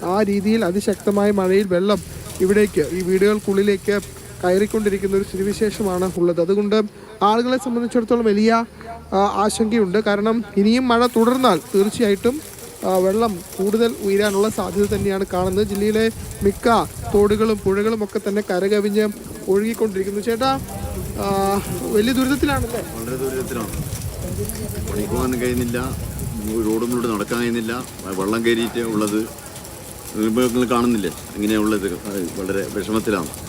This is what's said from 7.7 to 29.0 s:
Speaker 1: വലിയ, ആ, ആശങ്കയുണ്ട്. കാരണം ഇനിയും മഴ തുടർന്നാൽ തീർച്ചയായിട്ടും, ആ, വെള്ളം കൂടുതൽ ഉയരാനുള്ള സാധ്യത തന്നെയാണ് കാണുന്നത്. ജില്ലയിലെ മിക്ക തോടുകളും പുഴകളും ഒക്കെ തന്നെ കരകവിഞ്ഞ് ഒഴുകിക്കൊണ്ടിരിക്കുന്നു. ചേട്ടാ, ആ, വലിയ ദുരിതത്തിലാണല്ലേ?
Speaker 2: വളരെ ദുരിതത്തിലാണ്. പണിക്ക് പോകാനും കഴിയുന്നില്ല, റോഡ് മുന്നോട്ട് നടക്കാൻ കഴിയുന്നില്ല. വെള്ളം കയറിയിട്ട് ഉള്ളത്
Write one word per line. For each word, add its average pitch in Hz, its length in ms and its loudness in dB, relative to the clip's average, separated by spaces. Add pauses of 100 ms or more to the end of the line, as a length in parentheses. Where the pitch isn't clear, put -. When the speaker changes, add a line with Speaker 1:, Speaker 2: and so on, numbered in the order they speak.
Speaker 1:
വലിയ, 220 400 4 (480)
ആ, 190 40 2
ആശങ്കയുണ്ട്. 208 840 2
കാരണം 208 420 2 (120)
ഇനിയും 226 300 4
മഴ 233 180 6
തുടർന്നാൽ 240 540 4 (160)
തീർച്ചയായിട്ടും, 214 680 2 (440)
ആ, 185 120 2
വെള്ളം 196 420 2 (180)
കൂടുതൽ 220 440 2
ഉയരാനുള്ള 202 480 2
സാധ്യത 202 460 0
തന്നെയാണ് 196 380 0
കാണുന്നത്. 185 340 0
ജില്ലയിലെ 214 440 0 (320)
മിക്ക 202 420 4 (280)
തോടുകളും 208 440 4
പുഴകളും 208 460 0
ഒക്കെ 202 240 -6
തന്നെ 202 140 0
കരകവിഞ്ഞ് 202 680 2 (400)
ഒഴുകിക്കൊണ്ടിരിക്കുന്നു. 202 760 0
ചേട്ടാ, 247 380 0 (600)
ആ, 196 420 2 (300)
വലിയ 220 220 2
ദുരിതത്തിലാണല്ലേ? 254 680 0 (120)
Speaker 2:
വളരെ 113 220 -8
ദുരിതത്തിലാണ്. 127 680 -6 (1080)
പണിക്ക് 104 180 -4
പോകാനും 127 320 -2
കഴിയുന്നില്ല, 123 360 -2 (880)
റോഡ് 110 160 0
മുന്നോട്ട് 120 260 -2
നടക്കാൻ 107 320 -2
കഴിയുന്നില്ല. 120 440 -2 (220)
വെള്ളം 98 400 -2
കയറിയിട്ട് 117 340 0
ഉള്ളത് 110 480 0 (880)